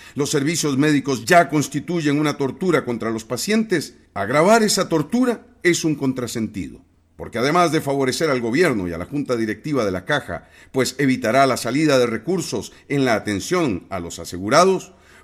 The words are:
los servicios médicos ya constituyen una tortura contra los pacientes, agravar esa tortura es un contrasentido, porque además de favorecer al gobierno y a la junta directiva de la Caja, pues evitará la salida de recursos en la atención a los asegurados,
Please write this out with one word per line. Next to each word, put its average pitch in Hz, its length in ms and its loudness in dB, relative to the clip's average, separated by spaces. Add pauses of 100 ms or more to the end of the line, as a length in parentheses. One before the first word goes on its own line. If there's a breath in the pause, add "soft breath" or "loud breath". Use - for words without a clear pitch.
(140 loud breath)
los 135 160 -2
servicios 147 460 0
médicos 139 480 0
ya 170 240 4
constituyen 147 720 -2
una 151 160 0
tortura 143 480 0
contra 113 260 -4
los 110 140 -4
pacientes, 196 720 -2 (180 soft breath)
agravar 147 500 4
esa 196 280 0
tortura 226 560 0 (160)
es 170 220 2
un 156 100 0
contrasentido, 113 880 -6 (360)
porque 87 200 -8
además 170 340 2
de 156 80 2
favorecer 139 500 0
al 127 100 0
gobierno 117 460 0
y 85 60 -4
a 82 60 -6
la 87 60 -6
junta 135 320 -4
directiva 113 480 -2
de 98 60 0
la 92 140 -6
Caja, 127 440 -6 (220 loud breath)
pues 127 280 -2
evitará 127 500 2
la 120 80 0
salida 139 420 2
de 120 80 4
recursos 113 680 -4 (160 loud breath)
en 139 160 0
la 120 100 2
atención 104 760 -2
a 95 80 -8
los 85 220 -12
asegurados, 135 720 0 (320 soft breath)